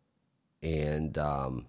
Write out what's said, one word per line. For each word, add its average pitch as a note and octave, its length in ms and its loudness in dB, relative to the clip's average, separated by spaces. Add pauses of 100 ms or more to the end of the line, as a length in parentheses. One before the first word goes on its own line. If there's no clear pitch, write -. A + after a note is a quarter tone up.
(640)
And, D2+ 540 0
um, C2+ 520 0